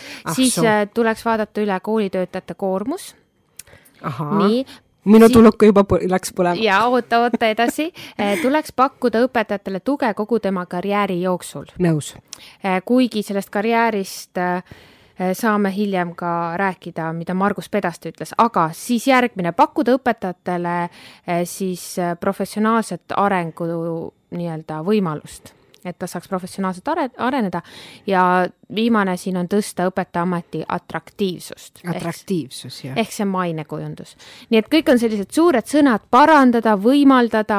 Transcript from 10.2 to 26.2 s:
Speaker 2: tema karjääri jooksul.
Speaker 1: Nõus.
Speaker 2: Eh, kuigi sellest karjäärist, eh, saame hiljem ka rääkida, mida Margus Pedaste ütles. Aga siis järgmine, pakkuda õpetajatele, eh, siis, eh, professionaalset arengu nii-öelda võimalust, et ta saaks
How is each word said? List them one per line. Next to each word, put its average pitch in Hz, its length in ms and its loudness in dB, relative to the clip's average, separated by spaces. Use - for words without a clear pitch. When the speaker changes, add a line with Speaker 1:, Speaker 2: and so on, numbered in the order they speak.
Speaker 2:
tema 185 260 -4
karjääri 190 560 -2
jooksul. 175 420 -6
Speaker 1:
Nõus. 165 360 2
Speaker 2:
Eh, 185 220 0
kuigi 240 380 2
sellest 196 280 -6
karjäärist, 220 880 -2
eh, 180 240 -2
saame 208 380 0
hiljem 185 420 -2
ka 170 420 -4
rääkida, 175 560 -4
mida 170 220 -6
Margus 196 340 -2
Pedaste 175 440 -6
ütles. - 260 -14
Aga 196 340 2
siis 240 340 -4
järgmine, 240 460 2
pakkuda 269 460 2
õpetajatele, 180 800 -4
eh, 175 200 -2
siis, 185 540 -8
eh, 175 180 -2
professionaalset 208 840 -2
arengu 170 960 -4
nii-öelda 160 560 -8
võimalust, 185 720 -2
et 180 200 -12
ta 180 80 -8
saaks - 220 -12